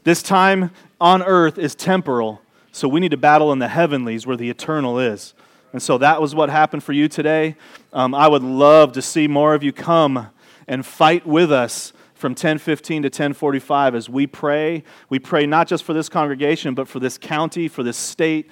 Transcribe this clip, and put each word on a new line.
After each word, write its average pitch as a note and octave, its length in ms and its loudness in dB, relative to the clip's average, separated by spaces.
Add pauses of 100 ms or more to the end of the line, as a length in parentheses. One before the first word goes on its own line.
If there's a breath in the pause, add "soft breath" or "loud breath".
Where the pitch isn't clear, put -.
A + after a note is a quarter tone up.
this E3+ 180 2
time F#3+ 480 2 (300 soft breath)
on F#3 200 6
earth F3+ 360 2
is D3+ 180 -4
temporal, B2+ 680 -2 (320 soft breath)
so - 140 -4
we C#3+ 120 0
need F3+ 100 0
to D3 80 -2
battle D3+ 340 4
in C3+ 60 0
the A#2+ 120 -2
heavenlies B2 580 -2
where B2+ 100 -4
the A#2+ 140 -6
eternal C3 480 -4
is. A2 340 -6 (400 soft breath)
And B2+ 80 -10
so C3+ 160 0
that D3+ 240 4
was D3 140 -2
what D3 160 0
happened D#3 320 0
for C#3+ 100 -6
you D3 140 2
today. D#3 480 -2 (360 loud breath)
Um, B2+ 220 -2
I D3 140 4
would C#3+ 160 4
love C#3+ 480 6
to C3 100 -8
see D3+ 260 -2
more D3 280 2
of C#3+ 80 -4
you C#3 100 -4
come C#3+ 540 0 (400 soft breath)
and C3 180 -6
fight E3+ 400 2
with D#3+ 260 2
us C3 400 -2 (220 soft breath)
from B2+ 220 -6
ten D#3 240 -2
fifteen D#3+ 420 -4
to C#3 80 -2
ten D3 240 -4
forty-five C#3 600 0
as A2+ 140 -8
we C#3 180 -2
pray. D3+ 560 -4 (260 loud breath)
We C3+ 80 -4
pray D3 300 0
not D#3 200 2
just E3 180 -4
for E3 80 -6
this D#3 140 -4
congregation, D3 680 -4
but C3+ 120 -6
for C3 120 -12
this B2+ 180 -6
county, D#3 500 -6
for C#3+ 140 -10
this A#2+ 160 -6
state, D#3+ 540 -4